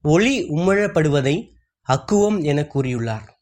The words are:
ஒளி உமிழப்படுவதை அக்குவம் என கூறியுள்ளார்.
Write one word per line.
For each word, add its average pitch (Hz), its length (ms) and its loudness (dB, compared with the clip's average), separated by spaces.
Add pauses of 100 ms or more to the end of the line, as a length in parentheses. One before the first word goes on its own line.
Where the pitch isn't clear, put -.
ஒளி 190 480 2
உமிழப்படுவதை 160 1000 0 (320)
அக்குவம் 202 600 0
என 147 200 0
கூறியுள்ளார். 120 680 -4 (140)